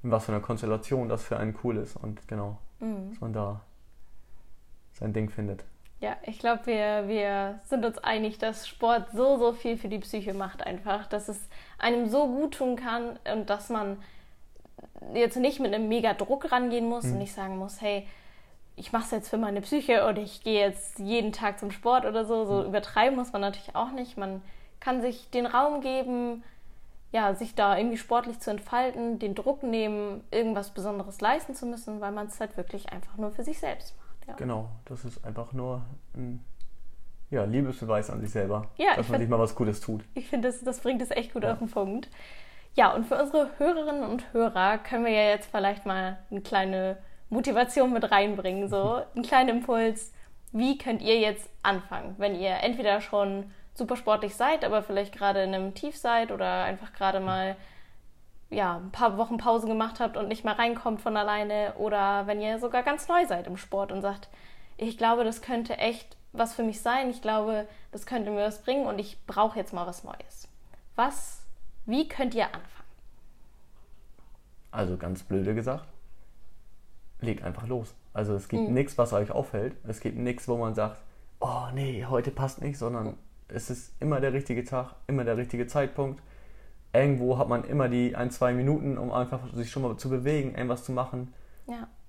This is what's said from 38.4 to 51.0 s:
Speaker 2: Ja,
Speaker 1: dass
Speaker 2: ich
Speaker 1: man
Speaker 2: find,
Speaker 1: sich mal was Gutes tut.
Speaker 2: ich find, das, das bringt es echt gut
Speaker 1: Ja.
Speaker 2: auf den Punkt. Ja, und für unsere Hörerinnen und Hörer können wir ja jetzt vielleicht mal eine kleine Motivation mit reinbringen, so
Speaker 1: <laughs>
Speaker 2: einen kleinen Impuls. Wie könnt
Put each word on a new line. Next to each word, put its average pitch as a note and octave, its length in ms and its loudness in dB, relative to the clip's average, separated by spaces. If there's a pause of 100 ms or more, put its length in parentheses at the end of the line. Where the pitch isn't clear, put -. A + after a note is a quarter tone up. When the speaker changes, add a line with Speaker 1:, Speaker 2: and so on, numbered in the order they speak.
Speaker 2:
Ja, F4+ 200 4
Speaker 1:
dass A#2+ 100 0
Speaker 2:
ich A#2 40 -8
Speaker 1:
man A#2+ 100 2
Speaker 2:
find, - 20 2
Speaker 1:
sich A2+ 80 0
mal A#2 100 6
was A2+ 160 4
Gutes G#2+ 240 2
tut. A2 240 -4 (120)
Speaker 2:
ich B3 120 -6
find, A#3+ 160 0
das, B3 200 0
das B3 180 -4
bringt B3 200 0
es B3 100 -4
echt A#3 220 -2
gut A#3 100 -2
Speaker 1:
Ja. A3+ 100 2
Speaker 2:
auf A3+ 60 -4
den A3+ 100 -2
Punkt. G3+ 400 -2 (680)
Ja, G#3+ 180 10
und A3+ 120 0
für C#4 160 2
unsere C#4+ 360 4
Hörerinnen D4+ 460 2
und A3+ 300 -4
Hörer G#3+ 460 4
können A#3 260 0
wir A3+ 80 4
ja G#3+ 160 8
jetzt G#3 200 2
vielleicht G3+ 360 0
mal F#3+ 320 -2 (120)
eine G3+ 120 -4
kleine F#3+ 560 2 (320)
Motivation B3 640 4
mit A3+ 180 2
reinbringen, G3 560 4
so G3+ 280 2 (120)
Speaker 1:
<laughs> - 80 -12
Speaker 2:
einen A#3+ 80 -2
kleinen C4 260 8 (100)
Impuls. A3+ 520 2 (400)
Wie C4 260 2
könnt A#3 240 -2